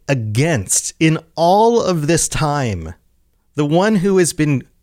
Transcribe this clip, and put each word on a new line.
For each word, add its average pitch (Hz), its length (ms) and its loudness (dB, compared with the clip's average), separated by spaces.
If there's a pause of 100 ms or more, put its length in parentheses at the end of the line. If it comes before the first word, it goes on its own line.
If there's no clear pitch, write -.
against 117 920 -2
in 160 180 2 (160)
all 208 480 2
of 160 240 -2
this 165 220 0
time, 120 680 -4 (600)
the 147 120 0
one 190 300 2
who 190 220 2
has 175 140 2
been 147 300 -2 (200)